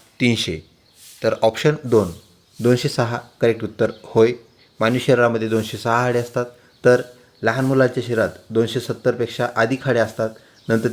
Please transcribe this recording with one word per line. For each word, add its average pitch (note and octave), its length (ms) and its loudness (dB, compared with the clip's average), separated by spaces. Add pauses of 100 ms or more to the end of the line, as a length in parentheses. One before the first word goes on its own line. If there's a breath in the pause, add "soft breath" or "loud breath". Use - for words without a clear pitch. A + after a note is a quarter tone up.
(200)
तीनशे. A2 380 0 (640)
तर A2 200 0
ऑप्शन C3 320 2 (100)
दोन G#2+ 280 2 (460)
दोनशे B2 300 2
सहा A#2+ 300 -4 (220)
करेक्ट A2+ 240 0
उत्तर A2 260 -2 (140)
होय. A#2 280 4 (480 soft breath)
मानवी A#2+ 200 0
शरीरामध्ये A#2 480 2
दोनशे G#2+ 300 -2
सहा A#2 220 0
हाडे B2 180 0
असतात, A#2+ 280 -4 (380 soft breath)
तर B2 160 6 (420 soft breath)
लहान B2 220 0
मुलांच्या C3 380 2
शरीरात A2 260 0 (220)
दोनशे A2+ 300 0
सत्तरपेक्षा A#2+ 680 -4 (100)
अधिक B2+ 300 -2
हाडे A#2 140 0
असतात. A2 300 -2 (380 soft breath)
नंतर A2+ 240 0